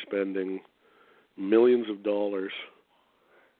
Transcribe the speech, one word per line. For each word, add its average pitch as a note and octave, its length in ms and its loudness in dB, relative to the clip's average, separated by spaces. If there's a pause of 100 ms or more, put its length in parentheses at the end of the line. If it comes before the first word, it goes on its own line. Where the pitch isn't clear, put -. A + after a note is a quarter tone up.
spending F#2+ 540 -4 (760)
millions A2+ 540 4
of G2+ 120 -10
dollars G2+ 500 -4 (1080)